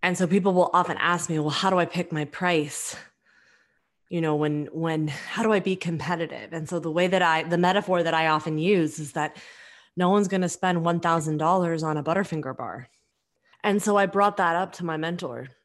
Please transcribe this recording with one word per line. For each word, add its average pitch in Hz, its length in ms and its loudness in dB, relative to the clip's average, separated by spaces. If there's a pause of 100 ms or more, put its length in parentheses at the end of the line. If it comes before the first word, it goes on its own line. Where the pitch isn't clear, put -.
And 180 160 0
so 185 100 2
people 190 260 2
will 180 200 4
often 170 240 2
ask 170 320 0
me, 160 80 0
"Well, 151 140 0
how 190 180 0
do 185 80 2
I 170 80 4
pick 170 260 -6
my 151 140 -2
price? 156 720 -2 (1120)
You 175 120 -2
know, 156 140 2
when, 151 360 0
when, 160 360 -2
how 151 360 -6
do 220 100 4
I 202 60 4
be 190 160 -2
competitive?" 165 760 -6
And 160 160 -8
so 175 120 -4
the 160 120 -6
way 175 160 2
that 185 140 4
I, 160 220 2
the 170 160 0
metaphor 185 420 2
that 165 140 0
I 160 120 2
often 156 300 0
use 165 400 2
is 151 140 -10
that 151 260 -4 (580)
no 180 140 2
one's 202 180 4
gonna 185 220 0
spend 175 340 0
one 170 160 2
thousand 160 380 0
dollars 165 460 2
on 156 140 -2
a 147 60 -4
Butterfinger 156 540 -2
bar. 120 320 -12 (760)
And 208 200 2
so 208 140 2
I 196 100 4
brought 202 300 2
that 170 180 2
up 175 180 -2
to 175 120 -10
my 160 120 -4
mentor 156 500 -6 (180)